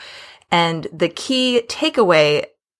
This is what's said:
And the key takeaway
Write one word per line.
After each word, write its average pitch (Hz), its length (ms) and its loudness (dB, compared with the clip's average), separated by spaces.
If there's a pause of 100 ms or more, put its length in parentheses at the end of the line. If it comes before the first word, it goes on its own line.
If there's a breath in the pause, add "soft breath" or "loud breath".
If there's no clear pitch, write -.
(520 loud breath)
And 165 420 0
the 165 160 0
key 254 580 -2
takeaway 170 760 2 (340)